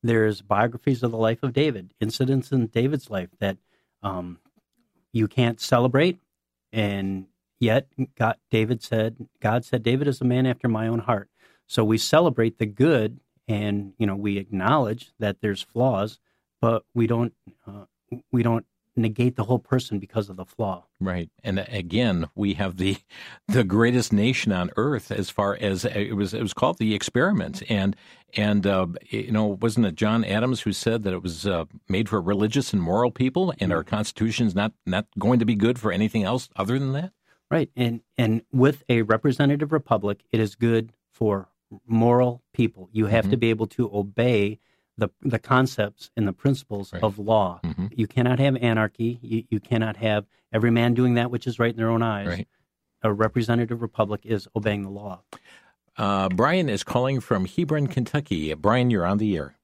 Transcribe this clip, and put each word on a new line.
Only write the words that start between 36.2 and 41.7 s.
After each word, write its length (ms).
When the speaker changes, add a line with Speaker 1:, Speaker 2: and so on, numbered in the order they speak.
Speaker 2:
else 320
other 220
than 160
that? 180
Speaker 1:
Right. 260
And, 260
and 340
with 360
a 140
representative 680
republic, 600
it 80
is 160
good 380
for 380